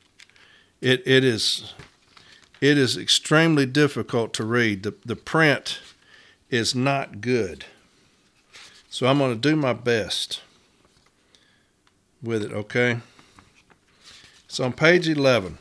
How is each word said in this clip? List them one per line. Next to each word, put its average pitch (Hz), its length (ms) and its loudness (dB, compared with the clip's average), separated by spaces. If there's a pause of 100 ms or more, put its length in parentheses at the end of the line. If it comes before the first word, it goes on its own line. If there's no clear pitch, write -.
(800)
It, 131 260 0
it 131 180 4
is, - 500 -2 (880)
it 143 180 4
is 120 180 0
extremely 151 720 2
difficult 127 680 0
to 117 80 -6
read. 110 380 0
The, 101 140 -6 (100)
the 117 100 -6
print - 640 0 (680)
is 117 240 -2
not 131 480 -2
good. 117 440 -4 (1200)
So - 160 -4
I'm 139 140 4
gonna 127 160 0
do 143 200 0
my 139 180 0
best 113 680 -4 (1800)
with 113 200 -2
it, - 80 -8
okay? 120 480 -2 (1500)
So - 180 -6
on 123 80 -4
page 165 340 2
eleven, 127 540 0